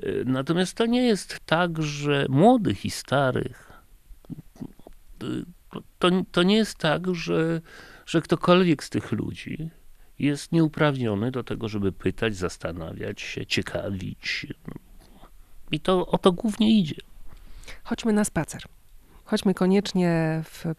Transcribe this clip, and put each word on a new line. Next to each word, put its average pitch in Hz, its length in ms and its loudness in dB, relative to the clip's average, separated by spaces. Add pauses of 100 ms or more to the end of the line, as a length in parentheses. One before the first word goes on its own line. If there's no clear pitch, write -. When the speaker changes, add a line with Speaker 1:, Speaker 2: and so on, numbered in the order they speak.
Speaker 1:
E, 101 40 -6 (180)
natomiast 139 500 0
to 233 120 0
nie 247 160 2
jest - 440 0
tak, 165 360 0
że 143 460 0
młodych 160 560 4
i 104 60 -2
starych, - 840 -2 (1500)
e, - 40 -8 (720)
to, 180 120 4 (220)
to 175 100 2
nie 196 140 4
jest 220 220 0
tak, 170 360 0
że, 165 460 -2 (460)
że 165 160 0
ktokolwiek 175 600 4
z - 60 -16
tych - 220 -4
ludzi - 580 -6 (480)
jest 143 340 -2
nieuprawniony 135 800 2
do 127 140 -6
tego, 113 240 -6
żeby 98 240 0
pytać, 101 440 -2
zastanawiać 92 840 -8
się, - 260 -8
ciekawić. - 1000 -4 (1200)
I 156 100 -2
to 185 260 2
o - 120 0
to 190 140 6
głównie 214 460 2
idzie. 160 180 0 (880)
Speaker 2:
Chodźmy 226 280 -2
na 208 120 4
spacer. - 380 -6 (640)
Chodźmy 202 300 2
koniecznie 175 880 2
w - 200 -16 (140)